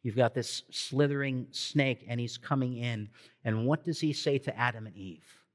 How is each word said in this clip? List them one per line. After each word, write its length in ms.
You've 140
got 180
this 360
slithering 800
snake, 560
and 100
he's 180
coming 400
in. 320
And 220
what 180
does 160
he 120
say 280
to 180
Adam 280
and 100
Eve? 280